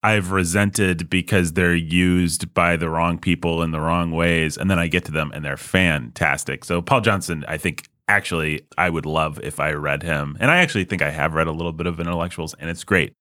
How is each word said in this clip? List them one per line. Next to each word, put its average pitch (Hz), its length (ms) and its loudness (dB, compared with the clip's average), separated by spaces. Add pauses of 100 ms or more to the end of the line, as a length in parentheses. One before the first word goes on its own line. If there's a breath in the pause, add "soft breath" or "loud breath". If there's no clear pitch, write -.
I've 104 280 2
resented 95 800 2
because 90 420 2
they're 87 220 4
used 87 800 2
by 85 240 2
the 82 100 -2
wrong 82 300 0
people 85 440 0
in 82 80 -2
the 80 100 -4
wrong 85 320 0
ways, 82 440 2
and 95 140 0
then 92 80 2
I 85 80 0
get 85 200 0
to 76 60 -8
them 76 220 -2
and 76 100 -10
they're 69 140 -6
fantastic. 73 1040 0
So 87 160 0
Paul 123 220 2
Johnson, 90 440 0
I 78 120 -6
think, - 280 -4 (220)
actually, 82 540 0 (160)
I 90 100 2
would 80 160 -2
love 78 380 0
if 73 180 -8
I 76 120 0
read 73 300 -2
him. 73 380 -4
And 127 100 2
I 170 80 4
actually 135 260 2
think 87 180 -2
I 71 80 0
have 78 240 -2
read 80 120 2
a 80 60 -2
little 82 200 -4
bit 82 140 -4
of 85 140 -4
Intellectuals, 85 580 -4
and 80 120 -8
it's 80 120 -8
great. 90 380 2